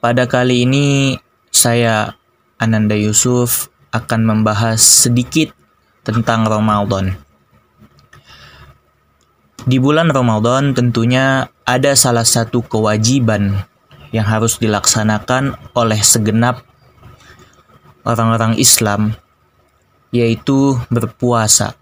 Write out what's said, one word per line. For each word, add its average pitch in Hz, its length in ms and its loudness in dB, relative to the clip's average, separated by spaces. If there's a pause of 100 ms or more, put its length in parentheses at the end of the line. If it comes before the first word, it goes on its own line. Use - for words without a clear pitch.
Pada 120 240 0
kali 127 320 0
ini, 139 560 0 (320)
saya, 113 640 0 (480)
Ananda 107 320 2
Yusuf, 120 720 0 (240)
akan 113 320 -2
membahas 110 560 0
sedikit 123 720 0 (560)
tentang 113 400 0
Ramadan. 101 720 0 (2500)
Di 127 160 2
bulan 151 240 2
Ramadan 127 720 0
tentunya 127 720 0 (160)
ada 131 320 2
salah 117 240 2
satu 117 400 -2
kewajiban 107 1040 0 (480)
yang 110 160 0
harus 110 320 -2
dilaksanakan 107 960 -2 (160)
oleh 110 240 0
segenap 113 640 0 (1400)
orang-orang 113 560 0
Islam, 107 480 0 (1040)
yaitu 127 720 0
berpuasa. 113 960 -2